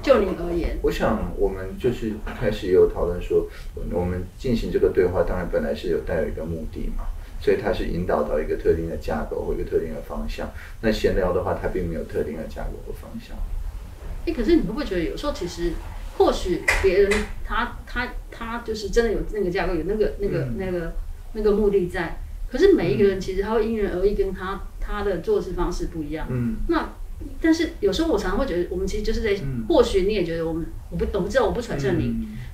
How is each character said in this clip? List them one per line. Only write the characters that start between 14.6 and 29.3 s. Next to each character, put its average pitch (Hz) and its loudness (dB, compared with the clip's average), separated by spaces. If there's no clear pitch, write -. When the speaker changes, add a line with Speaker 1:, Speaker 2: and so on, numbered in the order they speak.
Speaker 1:
会 170 0
不 190 -2
会 277 -2
觉 190 -4
得 170 0
有 - -2
时 - -6
候 285 0
其 175 -6
实， 170 -2
或 330 6
许 - 0
别 190 6
人 196 4
他， 226 -2
他， 240 -4
他 233 -8
就 226 -6
是 202 -4
真 226 4
的 214 2
有 170 0
那 208 0
个 175 0
架 175 0
构、 170 2
有 156 0
那 196 0
个， 202 0
那 202 0
个， 135 0
Speaker 2:
嗯。 117 -2
Speaker 1:
那 185 -2
个， 165 -4
那 214 -4
个 208 6
目 202 4
的 190 4
在， 165 -4
可 254 -4
是 370 8
每 196 4
一 - 2
个 208 6
人 185 2
其 185 -4
实 196 0
他 214 -2
会 226 4
因 226 0
人 185 0
而 180 0
异， 208 4
Speaker 2:
嗯。 - 0
Speaker 1:
跟 190 0
他， 185 -6
他 208 -2
的 190 0
做 202 2
事 175 -4
方 165 0
式 - -2
不 160 -6
一 143 -6
样。 156 -4
Speaker 2:
嗯。 120 0
Speaker 1:
那， 320 2
但 320 6
是 330 0
有 196 4
时 320 2
候 320 2
我 214 4
常 190 0
常 226 2
会 277 2
觉 175 -2
得， 175 0
我 190 -4
们 190 0
其 - 0
实 - -2
就 453 2
是 - 0
在， 403 2